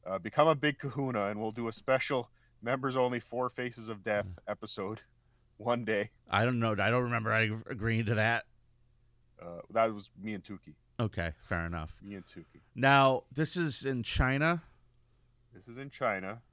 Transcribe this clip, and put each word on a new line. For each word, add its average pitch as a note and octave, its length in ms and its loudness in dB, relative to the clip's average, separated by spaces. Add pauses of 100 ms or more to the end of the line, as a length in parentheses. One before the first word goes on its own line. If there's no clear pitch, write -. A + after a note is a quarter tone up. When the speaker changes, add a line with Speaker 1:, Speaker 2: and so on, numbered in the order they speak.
Speaker 1:
uh, F#2+ 140 -4
become D3 280 2
a D#3+ 60 6
big D3 240 0
kahuna, C3 500 -2
and G#2 140 -4
we'll A2 100 -2
do A#2 160 -6
a A2+ 60 -6
special C3 560 0 (320)
members-only B2+ 580 0
Four B2 300 -4
Faces A#2+ 400 -8
of G2+ 140 -10
Death G#2 240 0
Speaker 2:
Mm. F2+ 100 -12 (100)
Speaker 1:
episode G#2 540 -6 (560)
one A#2+ 280 0
day. G#2+ 260 0 (180)
Speaker 2:
I G#2+ 160 4
don't B2 140 0
know. A2+ 140 2
I G2 180 2
don't B2 120 2
remember A#2 280 -2
ag-, A2 360 2
agreeing A2+ 380 0
to A2 100 0
that. A2 300 2 (960)
Speaker 1:
Uh, F2 200 -12 (100)
that A2+ 220 4
was G2+ 160 -12 (120)
me G#2+ 140 -6
and F#2 80 -10
Tukey. F2+ 320 -16 (240)
Speaker 2:
Okay, F2+ 400 -2
fair E2+ 260 -4
enough. E2 380 -6
Speaker 1:
Me G2+ 120 -12
and F#2 120 -14
Tukey. - 340 -20 (140)
Speaker 2:
Now, C3+ 560 6
this D3+ 260 -2
is D#3 280 -2
in B2+ 180 -2
China? D3 580 2 (920)
Speaker 1:
This - 160 -20
is A#2 120 -14
in C#3 100 -12
China. G#2 520 -2 (120)